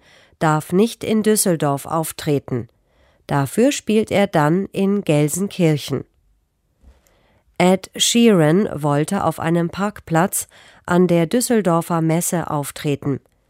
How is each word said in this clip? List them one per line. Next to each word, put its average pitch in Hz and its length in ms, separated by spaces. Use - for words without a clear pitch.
darf 156 340
nicht 208 300
in 220 200
Düsseldorf 165 640
auftreten. 143 840
Dafür 151 460
spielt 214 380
er 202 160
dann 170 400
in 196 360
Gelsenkirchen. 151 1000
Ed 185 380
Sheeran 196 760
wollte 147 520
auf - 160
einem 170 280
Parkplatz 185 800
an 180 220
der 170 180
Düsseldorfer 175 760
Messe 160 500
auftreten. 143 680